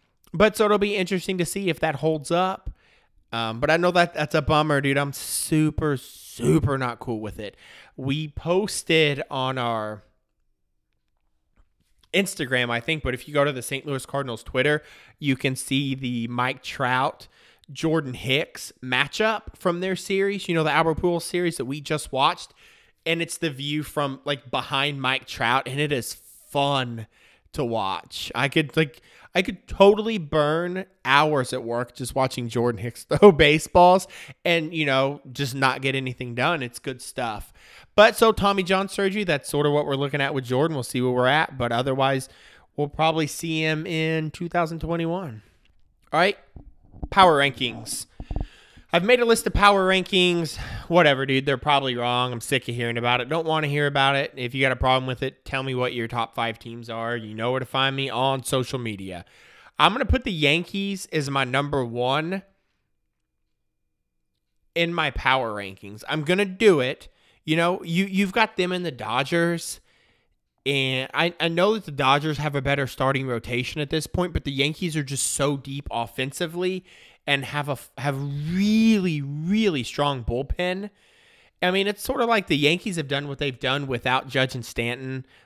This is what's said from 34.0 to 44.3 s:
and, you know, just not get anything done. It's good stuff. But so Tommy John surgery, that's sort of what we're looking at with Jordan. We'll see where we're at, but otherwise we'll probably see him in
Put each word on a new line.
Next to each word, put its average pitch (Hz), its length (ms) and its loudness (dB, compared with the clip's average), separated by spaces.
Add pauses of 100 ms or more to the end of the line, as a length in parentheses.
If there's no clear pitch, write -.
and, 170 280 0
you 156 140 -2
know, 135 340 0 (120)
just 127 200 -4
not 131 300 0
get 135 140 -2
anything 127 400 -6
done. 147 260 0
It's 120 160 -10
good 123 240 -10
stuff. 110 500 -8 (440)
But 220 180 8
so 226 160 6
Tommy 202 320 2
John 190 260 0
surgery, 196 360 -2
that's 151 240 -2
sort 147 180 0
of 147 60 2
what 147 120 2
we're 143 120 -2
looking 139 240 -2
at 139 120 0
with 135 120 -4
Jordan. 139 320 0
We'll 123 80 -4
see - 160 -4
where 127 100 2
we're 123 160 2
at, 139 320 2
but 120 140 -2
otherwise 135 560 0 (480)
we'll 147 100 -2
probably 160 400 0
see 160 360 -4
him 156 220 -2
in 160 460 -2